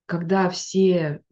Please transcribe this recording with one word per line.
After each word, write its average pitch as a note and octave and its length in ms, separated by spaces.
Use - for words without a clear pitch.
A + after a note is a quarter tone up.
когда F3 440
все F3+ 720